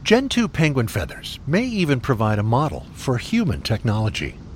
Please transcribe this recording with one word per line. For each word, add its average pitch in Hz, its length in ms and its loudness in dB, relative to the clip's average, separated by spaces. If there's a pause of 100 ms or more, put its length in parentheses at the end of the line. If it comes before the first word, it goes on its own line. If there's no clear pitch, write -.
Gentoo 240 440 4
penguin 139 400 2
feathers - 580 -6
may 185 200 2
even 175 340 2
provide 107 400 2
a 104 40 0
model 120 500 0
for 127 240 -2
human 151 440 0
technology. 107 720 -2 (200)